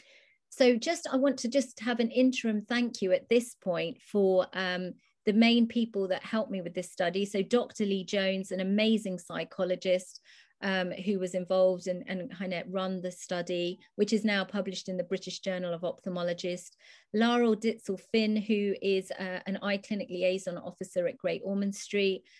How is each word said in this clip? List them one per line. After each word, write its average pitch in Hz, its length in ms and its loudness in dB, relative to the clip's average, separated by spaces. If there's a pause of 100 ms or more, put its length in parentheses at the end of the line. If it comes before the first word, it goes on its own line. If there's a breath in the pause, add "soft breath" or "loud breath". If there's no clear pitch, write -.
(500 loud breath)
So 247 260 6
just, 311 340 -2
I 269 60 0
want 262 220 2
to 240 100 -2
just 262 320 0
have 233 200 -2
an 226 100 2
interim 240 500 2
thank 240 400 -2
you 185 120 2
at 185 180 2
this 240 240 2
point 170 480 -4
for, 190 500 4
um, 180 400 -2 (340 soft breath)
the 214 60 2
main 233 340 6
people 226 400 0
that 180 160 -2
helped 220 300 -4
me 185 100 -4
with 170 100 -8
this 180 200 -6
study. 185 320 0
So 196 180 -2
Doctor 226 420 0
Lee 196 200 0
Jones, 190 480 -2
an 185 80 -4
amazing 202 580 2
psychologist, 180 1000 -2 (420 soft breath)
um, 185 300 0
who 196 260 -2
was 180 160 -4
involved 185 540 2
and, 180 180 -4
and 180 260 -6
kind 180 220 -6
of 170 140 -4
run 190 340 -2
the 180 80 -4
study, 175 720 -4 (160 soft breath)
which 208 160 2
is 208 120 2
now 202 200 2
published 196 440 -6
in 185 80 -4
the 180 60 -2
British 185 380 -6
Journal 180 340 -4
of 165 60 -8
Ophthalmologist. 175 960 -6 (360 soft breath)
Laurel 233 440 4
Ditzel 214 440 -4 (120)
Finn, 214 240 2
who 202 440 0
is, 190 380 0
uh, 185 280 -6
an 196 180 -4
eye 202 140 0
clinic 202 320 -6
liaison 185 480 -2
officer 180 500 -4
at - 100 -6
Great 170 260 -4
Ormond 196 300 -2
Street, 196 480 0 (180 soft breath)